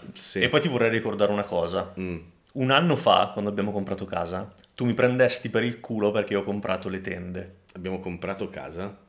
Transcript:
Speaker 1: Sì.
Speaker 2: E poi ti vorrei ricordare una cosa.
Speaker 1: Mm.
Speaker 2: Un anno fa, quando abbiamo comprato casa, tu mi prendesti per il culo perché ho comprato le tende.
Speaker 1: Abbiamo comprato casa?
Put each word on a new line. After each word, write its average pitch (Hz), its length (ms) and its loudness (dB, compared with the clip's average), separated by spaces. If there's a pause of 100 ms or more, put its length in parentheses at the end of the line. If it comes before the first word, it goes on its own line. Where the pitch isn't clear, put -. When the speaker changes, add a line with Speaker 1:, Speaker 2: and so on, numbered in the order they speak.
(120)
Speaker 1:
Sì. - 260 -6
Speaker 2:
E 120 100 4
poi 151 120 2
ti 170 80 2
vorrei 117 220 2
ricordare 104 420 2
una 104 120 0
cosa. 87 540 -2
Speaker 1:
Mm. 92 180 -4 (340)
Speaker 2:
Un 127 200 0
anno 147 260 6
fa, 101 360 6
quando 104 180 -2
abbiamo 104 220 -2
comprato 98 320 -4
casa, 90 480 -6 (220)
tu 127 100 -2
mi 120 100 4
prendesti 123 540 2
per 113 140 0
il 120 180 -4
culo 104 300 0
perché 107 240 0
ho 98 80 2
comprato 98 460 -2
le 95 120 -4
tende. 90 560 -8 (180)
Speaker 1:
Abbiamo 92 260 -6
comprato 92 480 -6
casa? 85 480 -10 (120)